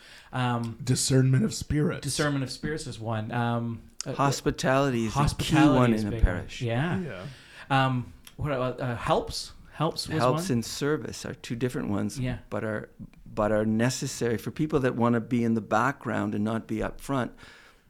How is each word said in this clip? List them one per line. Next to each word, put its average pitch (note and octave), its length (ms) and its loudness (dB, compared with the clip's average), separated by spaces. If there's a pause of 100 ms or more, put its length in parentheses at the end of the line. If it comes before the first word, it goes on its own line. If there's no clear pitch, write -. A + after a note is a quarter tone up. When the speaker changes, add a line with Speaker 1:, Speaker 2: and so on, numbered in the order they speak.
(320)
Speaker 1:
Um, A#2+ 520 -2
Speaker 2:
Discernment C3 600 4
of - 120 -2
spirits. - 460 -2
Speaker 1:
discernment C#3+ 420 0
of C3 80 -6
spirits D#3 340 -6
is A2+ 140 -10
one. A2 320 -4
Um, A#2 500 -2 (240)
uh, D#3+ 80 -6
Speaker 3:
Hospitality C3+ 920 2
is G#2+ 40 -2
a - 40 -8
key C3+ 60 2
Speaker 1:
hospitality - 580 4
Speaker 3:
one A#2+ 160 6
Speaker 1:
is G#2+ 80 -2
Speaker 3:
in G#2 60 -2
a - 20 -2
Speaker 1:
big A2+ 120 2
one. F2+ 120 4
Speaker 3:
parish. - 260 -8
Speaker 1:
Yeah. C3+ 400 0
Speaker 2:
Yeah. G#2 220 -8 (640)
Speaker 1:
Um, B2+ 280 -2 (220)
what D3 160 -4
about, B2+ 280 -2
uh, B2 160 -2
helps? - 580 -2 (180)
Helps - 360 -4
was - 120 -2
Speaker 3:
Helps D3+ 300 2
Speaker 1:
one. A#2+ 80 2
Speaker 3:
and A2+ 80 0
service C#3+ 600 -4
are - 80 -8
two - 220 -8
different B2+ 340 -2
ones, G#2 300 -2
Speaker 1:
Yeah. B2 180 -4 (140)
Speaker 3:
but G#2 120 -4
are, A2 260 -4 (440)
but G#2+ 180 2
are G#2+ 140 4
necessary A#2 720 0
for A2+ 140 -6
people D#3 300 0
that B2+ 140 2
wanna A#2+ 240 4
be A#2 240 0
in A2+ 120 2
the A2+ 60 0
background G#2+ 720 0
and G#2 80 0
not A2 240 -2
be G#2+ 140 -2
up G2+ 200 -6
front, C3 300 -2 (580)